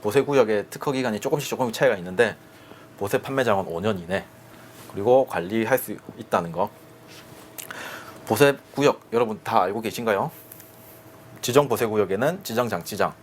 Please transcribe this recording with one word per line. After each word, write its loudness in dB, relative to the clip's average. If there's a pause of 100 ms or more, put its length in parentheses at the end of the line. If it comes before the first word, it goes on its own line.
보세 2
구역의 2
특허 -4
기간이 -2
조금씩, -2
조금씩 -2
차이가 2
있는데, 0 (640)
보세 -2
판매장은 0
오 -6
년 -2
이내, -4 (640)
그리고 4
관리할 -2
수 -8 (220)
있다는 -2
거. -2 (1600)
보세 6 (180)
구역 4 (120)
여러분 0
다 2
알고 0
계신가요? -2 (1080)
지정 4
보세 2
구역에는 0
지정 -2
장치장 -2 (100)